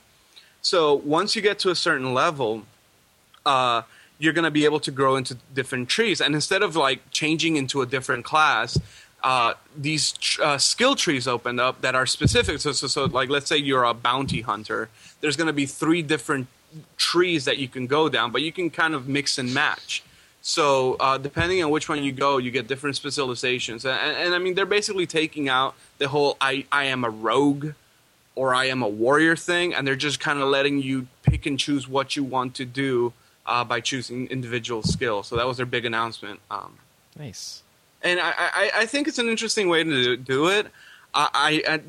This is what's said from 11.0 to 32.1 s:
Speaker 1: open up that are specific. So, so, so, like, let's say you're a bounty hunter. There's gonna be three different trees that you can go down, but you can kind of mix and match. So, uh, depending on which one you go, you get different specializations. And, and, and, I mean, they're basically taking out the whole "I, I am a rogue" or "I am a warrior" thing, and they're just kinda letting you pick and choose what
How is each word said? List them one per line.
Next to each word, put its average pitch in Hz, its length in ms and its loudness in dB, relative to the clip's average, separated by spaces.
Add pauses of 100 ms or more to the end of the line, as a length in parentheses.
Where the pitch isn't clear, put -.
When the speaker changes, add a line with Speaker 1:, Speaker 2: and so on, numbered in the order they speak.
Speaker 1:
open 123 320 -2
up 127 220 0
that 131 140 0
are 127 120 2
specific. 170 540 2
So, 147 100 -2
so, 131 160 -4
so, 135 180 0
like, 131 240 0
let's 143 180 0
say 156 100 2
you're 135 260 2
a 120 100 4
bounty 120 480 -2
hunter. 110 480 -6 (320)
There's 147 140 0
gonna 156 180 0
be 143 140 0
three 165 340 0
different 143 460 -2 (500)
trees 170 480 2
that 127 140 0
you 131 80 -4
can 127 200 -6
go 151 220 4
down, 117 220 0
but 127 100 0
you 160 100 -2
can 175 200 -2
kind 160 240 0
of 131 120 -6
mix 139 300 -2
and 123 160 -4
match. - 480 -2 (400)
So, 135 580 2
uh, 131 200 2
depending 165 440 0
on 151 60 0
which 151 200 0
one 147 140 -2
you 139 100 -2
go, 139 240 2
you 127 140 -2
get 120 160 -2
different 135 280 -4
specializations. 127 920 -4
And, 127 140 -2
and, 135 180 -2
and, 175 180 0
I 175 40 0
mean, 185 160 -2
they're 196 100 2
basically 196 400 0
taking 156 440 -2
out 131 260 0 (220)
the 143 100 0
whole 143 320 2
"I, 135 320 0
I 143 140 2
am 127 180 0
a 117 60 2
rogue" 139 640 2 (640)
or 127 180 2
"I 127 120 4
am 131 180 0
a 107 40 0
warrior" 143 480 4
thing, 175 380 0
and 135 140 0
they're 135 80 2
just 135 260 -2
kinda 143 240 0
letting 139 360 2
you 131 260 -4 (160)
pick - 240 4
and 135 120 -2
choose 139 280 -2
what 131 280 -2